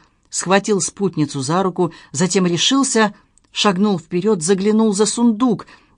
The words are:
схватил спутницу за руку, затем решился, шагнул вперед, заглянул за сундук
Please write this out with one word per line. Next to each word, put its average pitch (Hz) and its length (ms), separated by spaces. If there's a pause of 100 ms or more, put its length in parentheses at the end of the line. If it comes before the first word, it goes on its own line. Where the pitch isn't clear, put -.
(300)
схватил 196 500
спутницу 151 600
за 160 220
руку, 180 300 (200)
затем 180 340
решился, 220 680 (360)
шагнул 196 480
вперед, 180 440
заглянул 208 520
за 208 120
сундук 233 600 (320)